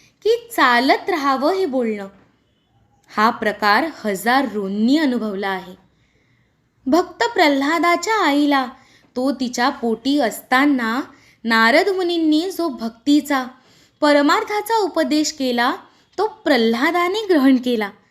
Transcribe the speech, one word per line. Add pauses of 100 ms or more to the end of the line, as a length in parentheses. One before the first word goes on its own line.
(220)
की
चालत
राहावं
हे
बोलणं." (1080)
हा
प्रकार (180)
हजारोंनी
अनुभवला
आहे. (1000)
भक्त (100)
प्रल्हादाच्या
आईला (500)
तो
तिच्या
पोटी
असताना (440)
नारद
मुनींनी
जो
भक्तीचा, (540)
परमार्थाचा
उपदेश
केला (440)
तो
प्रल्हादाने
ग्रहण
केला, (200)